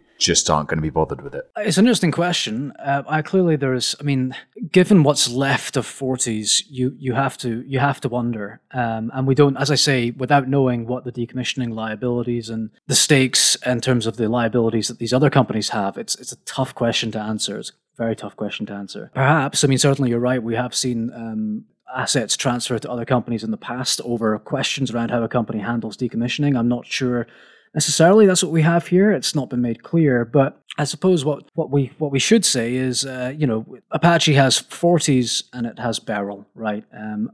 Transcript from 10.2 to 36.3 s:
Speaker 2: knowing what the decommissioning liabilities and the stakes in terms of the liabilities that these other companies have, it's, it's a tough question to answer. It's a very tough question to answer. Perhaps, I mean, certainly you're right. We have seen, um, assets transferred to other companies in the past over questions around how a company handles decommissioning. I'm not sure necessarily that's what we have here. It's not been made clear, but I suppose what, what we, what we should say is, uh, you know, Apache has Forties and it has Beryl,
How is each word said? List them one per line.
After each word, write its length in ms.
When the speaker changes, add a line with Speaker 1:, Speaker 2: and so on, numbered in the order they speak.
Speaker 2:
knowing 400
what 160
the 80
decommissioning 640
liabilities 760
and 220
the 80
stakes 600
in 140
terms 280
of 100
the 100
liabilities 600
that 120
these 140
other 160
companies 400
have, 280
it's, 180
it's 160
a 140
tough 280
question 380
to 80
answer. 400
It's 100
a 40
very 200
tough 200
question 300
to 80
answer. 400
Perhaps, 500
I 40
mean, 100
certainly 320
you're 100
right. 220
We 140
have 180
seen, 400
um, 520
assets 400
transferred 460
to 100
other 140
companies 400
in 60
the 40
past 480
over 360
questions 520
around 180
how 140
a 60
company 300
handles 360
decommissioning. 640
I'm 80
not 180
sure 420
necessarily 520
that's 180
what 80
we 100
have 260
here. 220
It's 240
not 160
been 120
made 220
clear, 420
but 360
I 60
suppose 400
what, 300
what 180
we, 260
what 140
we 80
should 240
say 320
is, 300
uh, 320
you 100
know, 180
Apache 440
has 260
Forties 920
and 120
it 140
has 180
Beryl, 480